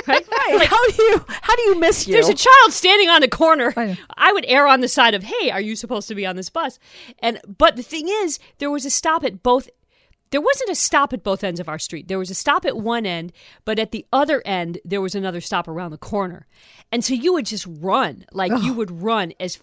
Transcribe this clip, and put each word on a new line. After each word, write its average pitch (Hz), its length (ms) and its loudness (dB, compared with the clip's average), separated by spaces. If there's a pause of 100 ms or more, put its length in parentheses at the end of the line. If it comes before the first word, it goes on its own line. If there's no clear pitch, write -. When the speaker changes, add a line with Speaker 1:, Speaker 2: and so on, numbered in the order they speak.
Speaker 1:
right? 349 220 2
Speaker 2:
Right. 466 280 0
Speaker 1:
Like, 339 120 4
Speaker 2:
How 480 220 4
do 440 120 0
you, 403 260 4
how - 280 0
do 480 60 0
you 392 160 2
miss 339 300 2
you? 381 60 0
Speaker 1:
there's 440 140 6
a 415 60 2
child 508 380 8
standing 381 360 4
on 330 120 6
the 262 80 4
corner. 311 480 2
Speaker 3:
I 233 100 -2
know. 180 100 -6 (200)
Speaker 1:
I 339 160 4
would - 160 -2
err 285 180 4
on 262 140 6
the 254 80 -2
side 233 260 4
of, 185 80 -4
"Hey, 302 280 -2
are 190 100 -4
you 214 160 -6
supposed 214 320 -8
to 220 60 -10
be 196 120 -6
on 185 100 -8
this 185 140 -10
bus?" 311 280 -8 (420)
And, 233 260 -4
but 285 300 0
the 247 80 -10
thing 320 240 -8
is, 392 300 -4 (200)
there 285 120 -6
was 285 140 -6
a 277 60 -8
stop - 320 -2
at 190 220 -8
both, 247 240 2 (640)
there 277 100 -2
wasn't 494 300 -2
a 330 40 -2
stop 285 380 2
at 233 100 -8
both 190 220 -4
ends 175 160 -6
of 165 80 -10
our 156 100 -8
street. - 300 -12
There 190 100 -4
was 185 120 -8
a 190 40 -12
stop 302 300 -2
at - 140 -4
one 226 280 -4
end, 175 260 -8 (320)
but 214 140 -4
at 220 140 -6
the 220 200 -10
other 277 320 0
end, 175 400 -6
there 196 180 -4
was 185 120 -6
another 185 280 -6
stop 175 260 -6
around 165 240 -10
the 151 60 -16
corner. 190 480 -8 (440)
And 240 140 -4
so 262 100 -2
you 277 200 0
would 262 120 -2
just 208 220 -10
run, 175 640 -4
like, 190 180 -4
you 240 220 -2
Speaker 3:
Ugh. 226 60 -6
Speaker 1:
would 175 240 -8
run 208 360 -4
as 180 240 -10